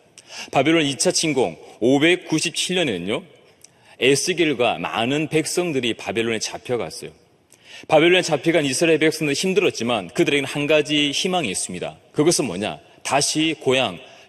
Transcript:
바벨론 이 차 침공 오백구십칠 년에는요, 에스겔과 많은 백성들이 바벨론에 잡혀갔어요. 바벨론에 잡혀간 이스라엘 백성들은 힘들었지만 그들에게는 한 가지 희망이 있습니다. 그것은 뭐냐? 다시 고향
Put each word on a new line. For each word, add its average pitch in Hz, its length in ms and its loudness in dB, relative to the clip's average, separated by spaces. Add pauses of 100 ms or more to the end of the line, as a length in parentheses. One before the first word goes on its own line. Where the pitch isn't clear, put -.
(520)
바벨론 156 340 2
이 139 120 -2
차 180 140 0
침공 131 460 0 (220)
오백구십칠 160 960 2
년에는요, 120 480 -2 (760)
에스겔과 139 800 2
많은 113 520 -2
백성들이 147 640 -2
바벨론에 113 420 -4
잡혀갔어요. 101 720 -6 (800)
바벨론에 170 360 6
잡혀간 165 420 0
이스라엘 156 320 2
백성들은 151 380 0
힘들었지만 127 720 0
그들에게는 143 420 0
한 147 160 -4
가지 147 460 2
희망이 175 380 -2
있습니다. 82 500 -8 (120)
그것은 160 340 2
뭐냐? 92 340 -6 (240)
다시 151 560 0
고향 127 400 0 (300)